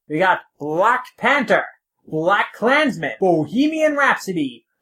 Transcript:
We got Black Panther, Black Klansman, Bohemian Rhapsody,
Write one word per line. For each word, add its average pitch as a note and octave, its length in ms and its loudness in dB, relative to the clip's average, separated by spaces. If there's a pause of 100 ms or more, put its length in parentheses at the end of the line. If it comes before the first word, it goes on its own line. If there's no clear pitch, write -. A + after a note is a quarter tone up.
We D3+ 100 -4
got F3+ 220 2 (180)
Black F3+ 460 0 (120)
Panther, A3+ 480 0 (420)
Black F3+ 460 0
Klansman, G#3+ 680 0
Bohemian C#4 760 0
Rhapsody, F3 680 -2 (140)